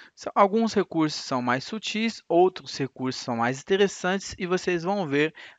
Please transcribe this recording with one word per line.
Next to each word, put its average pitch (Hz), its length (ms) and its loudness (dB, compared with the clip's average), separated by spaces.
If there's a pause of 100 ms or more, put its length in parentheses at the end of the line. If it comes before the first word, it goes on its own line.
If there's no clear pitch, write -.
(160)
São, - 180 -8
alguns 214 400 4
recursos 160 480 0
são 127 200 -2
mais 123 240 0
sutis, 220 600 -4
outros 170 520 2
recursos 131 440 -4
são 120 140 -4
mais 120 240 -2
interessantes 190 800 0
e 185 80 -4
vocês 180 360 0
vão 190 220 -2
ver 147 280 2 (260)